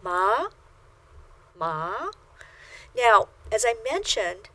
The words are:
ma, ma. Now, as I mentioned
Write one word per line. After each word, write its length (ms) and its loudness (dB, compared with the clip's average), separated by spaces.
ma, 460 0
ma. 520 -6
Now, 320 6
as 140 0
I 80 2
mentioned 640 -4